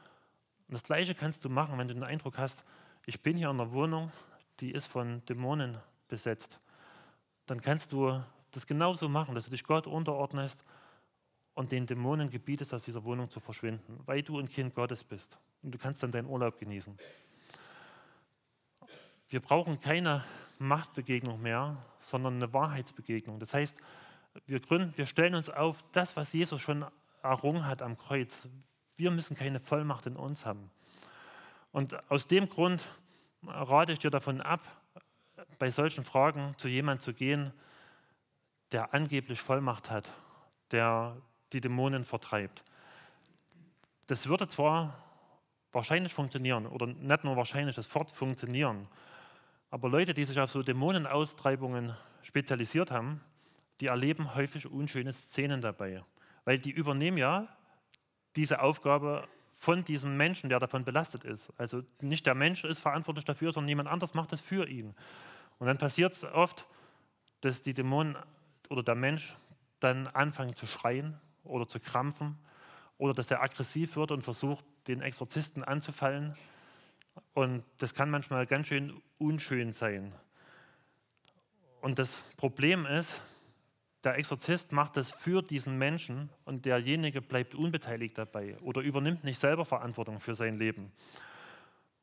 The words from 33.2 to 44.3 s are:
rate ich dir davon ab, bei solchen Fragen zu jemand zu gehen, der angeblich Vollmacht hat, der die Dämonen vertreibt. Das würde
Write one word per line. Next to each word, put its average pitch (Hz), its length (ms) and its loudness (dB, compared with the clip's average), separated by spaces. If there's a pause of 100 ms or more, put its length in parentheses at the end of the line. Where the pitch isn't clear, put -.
rate 151 480 4
ich 151 80 -2
dir 151 120 2
davon 135 300 0
ab, 165 200 0 (1000)
bei 127 120 4
solchen 147 320 2
Fragen 143 540 4
zu - 100 -4
jemand 131 340 2
zu 123 120 -4
gehen, 139 400 0 (1160)
der 110 220 0
angeblich 139 460 0
Vollmacht 131 520 0
hat, 107 200 -4 (600)
der 117 460 2 (340)
die 131 100 -2
Dämonen 127 420 0
vertreibt. - 600 -2 (1400)
Das 127 200 -2
würde 175 200 0